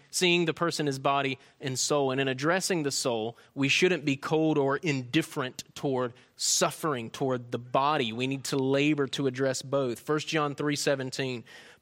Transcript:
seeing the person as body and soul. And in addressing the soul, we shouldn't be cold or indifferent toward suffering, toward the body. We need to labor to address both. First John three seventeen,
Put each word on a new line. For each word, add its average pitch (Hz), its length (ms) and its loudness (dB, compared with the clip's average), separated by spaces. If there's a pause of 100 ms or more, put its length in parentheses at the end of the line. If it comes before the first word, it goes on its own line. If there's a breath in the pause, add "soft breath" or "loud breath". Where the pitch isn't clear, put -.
(120 soft breath)
seeing 175 340 4
the 156 80 0
person 156 340 0
as 135 120 -2
body 135 400 2 (200 soft breath)
and 131 180 -6
soul. 139 340 2
And 131 100 0
in 135 60 0
addressing 160 560 0
the 139 80 -2
soul, 117 440 -2 (200 soft breath)
we 139 120 0
shouldn't 170 380 2
be 143 100 2
cold 156 440 2
or 135 180 2
indifferent 135 840 -2 (100)
toward 127 400 -2 (220 soft breath)
suffering, 151 760 0
toward 123 420 -4
the 123 60 -2
body. 135 560 0
We 123 140 -2
need 135 180 -4
to 147 120 -2
labor 139 500 2
to 139 200 -2
address 131 360 -2
both. 131 360 -2
First 151 300 -2
John 147 260 -2
three 147 220 -2
seventeen, 131 640 -2 (380 loud breath)